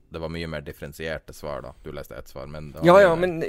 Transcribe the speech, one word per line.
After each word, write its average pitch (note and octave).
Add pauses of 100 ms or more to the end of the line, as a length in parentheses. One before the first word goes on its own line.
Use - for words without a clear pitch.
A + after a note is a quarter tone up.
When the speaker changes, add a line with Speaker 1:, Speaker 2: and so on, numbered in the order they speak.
(120)
Speaker 1:
det E2
var D#2+
mye E2+
mer D2+
differensierte D2+
svar D2
da. B1 (120)
Du D#2
leste C#2+
ett -
svar, C2+
men D2+
det -
var D#3+
Speaker 2:
Ja, F3
Speaker 1:
mye G3+
Speaker 2:
ja, F3
Speaker 1:
mer. E3
Speaker 2:
men, E3